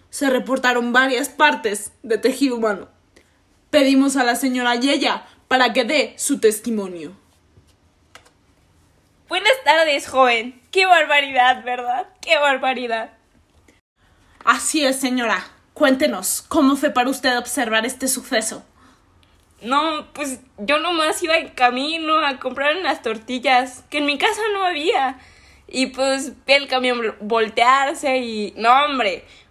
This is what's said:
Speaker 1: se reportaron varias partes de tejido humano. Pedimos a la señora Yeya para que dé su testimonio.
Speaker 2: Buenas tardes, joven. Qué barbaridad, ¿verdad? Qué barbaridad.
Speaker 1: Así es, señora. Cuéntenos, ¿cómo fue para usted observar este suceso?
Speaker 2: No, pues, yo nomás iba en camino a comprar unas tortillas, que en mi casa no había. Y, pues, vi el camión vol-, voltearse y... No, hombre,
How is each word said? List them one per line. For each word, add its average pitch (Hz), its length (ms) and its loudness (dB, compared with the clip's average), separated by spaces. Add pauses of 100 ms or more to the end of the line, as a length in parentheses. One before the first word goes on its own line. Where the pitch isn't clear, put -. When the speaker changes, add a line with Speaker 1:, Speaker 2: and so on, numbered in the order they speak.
(120)
Speaker 1:
se 277 180 -2
reportaron 247 640 0
varias 262 360 0
partes 294 640 0 (100)
de 220 160 -2
tejido 254 380 0
humano. 208 320 -4 (840)
Pedimos 269 460 4
a 254 60 2
la 240 120 2
señora 247 400 0
Yeya 262 500 0 (220)
para 254 260 2
que 254 100 2
dé 247 320 0
su 269 240 -4
testimonio. 196 720 -2 (2250)
Speaker 2:
Buenas 403 380 0
tardes, 302 420 4
joven. 247 600 2
Qué 381 160 2
barbaridad, 277 800 4
¿verdad? 247 420 -4 (160)
Qué 330 160 2
barbaridad. 254 760 -2 (1300)
Speaker 1:
Así 262 400 0
es, 262 140 0
señora. 240 440 -2 (300)
Cuéntenos, 262 760 0
¿cómo 277 280 2
fue 285 160 0
para 247 180 0
usted 262 260 -2
observar 226 520 -2
este 262 200 -6
suceso? - 560 -4 (1000)
Speaker 2:
No, 294 500 -2
pues, 277 260 -8 (200)
yo 277 180 0
nomás 330 460 -2
iba 320 140 2
en 294 120 -6
camino 311 720 0
a 269 160 -2
comprar 277 380 -2
unas 311 240 -4
tortillas, 254 880 -2
que - 80 -6
en 294 80 -2
mi 285 140 -2
casa 415 220 0 (120)
no 392 100 -2
había. 302 540 -2 (500)
Y, 262 200 -2
pues, 269 460 -4 (120)
vi 262 80 2
el 277 140 2
camión 247 320 0
vol-, 220 220 -4
voltearse 247 960 2
y... 220 380 -6
No, 226 140 0 (160)
hombre, 240 400 -2 (260)